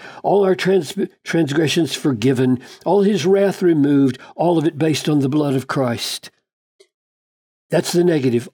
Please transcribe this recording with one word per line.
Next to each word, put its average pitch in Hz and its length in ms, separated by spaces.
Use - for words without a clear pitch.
all 196 200
our 185 120
trans-, 180 420
transgressions 156 680
forgiven, 127 680
all 196 200
his 190 220
wrath 196 360
removed, 143 560
all 170 220
of 151 80
it 156 120
based 156 300
on 151 120
the 135 100
blood 143 240
of 131 140
Christ. - 640
That's - 220
the 175 120
negative, 131 500